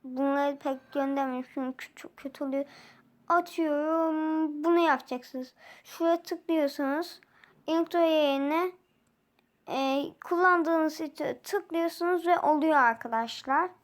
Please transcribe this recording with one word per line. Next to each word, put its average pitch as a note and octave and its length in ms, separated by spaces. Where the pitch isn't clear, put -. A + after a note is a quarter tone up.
Bunları C#4 520
pek C4+ 360
göndermiyorum C4+ 600
çünkü C4 400
çok - 220
kötü - 280
oluyor. C#4 200
Atıyorum. D#4 1400
Bunu E4+ 140
yapacaksınız. C4 760
Şuraya E4 380
tıklıyorsunuz. D4+ 960
Intro E4 320
yerine, D#4 760
e, C4+ 360
kullandığınız E4 760
intro C#4+ 340
tıklıyorsunuz E4+ 840
ve F4 120
oluyor D4+ 380
arkadaşlar. A#3+ 960